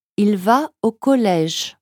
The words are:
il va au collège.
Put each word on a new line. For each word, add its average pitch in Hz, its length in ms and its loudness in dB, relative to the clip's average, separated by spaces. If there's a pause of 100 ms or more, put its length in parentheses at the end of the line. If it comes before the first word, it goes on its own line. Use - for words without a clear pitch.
(180)
il 208 200 2
va 233 340 0 (120)
au 226 80 0
collège. 202 920 -2